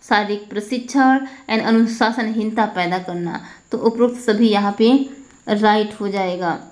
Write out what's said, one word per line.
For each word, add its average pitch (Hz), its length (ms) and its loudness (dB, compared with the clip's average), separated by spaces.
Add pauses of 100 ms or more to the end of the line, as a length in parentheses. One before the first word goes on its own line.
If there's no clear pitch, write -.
शारीरिक 208 420 -2
प्रशिक्षण 262 680 2 (320)
and 220 120 0
अनुशासनहीनता 226 1000 0
पैदा 180 340 -2
करना। 175 460 -6 (280)
तो - 60 -4
उपरोक्त 240 380 2
सभी 220 320 2
यहाँ 202 300 0
पे 262 300 4 (400)
right 214 520 0
हो 202 80 -4
जाएगा। 180 520 -4 (120)